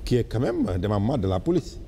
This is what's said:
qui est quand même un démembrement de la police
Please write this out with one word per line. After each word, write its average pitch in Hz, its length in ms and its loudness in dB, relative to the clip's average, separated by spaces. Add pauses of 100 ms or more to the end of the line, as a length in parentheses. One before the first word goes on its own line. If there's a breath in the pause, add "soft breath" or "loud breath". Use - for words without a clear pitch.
qui 123 120 2
est 117 80 2
quand 113 160 -2
même 320 280 0
un 92 100 -2
démembrement 104 400 2
de 95 100 0
la 92 120 2
police - 480 -2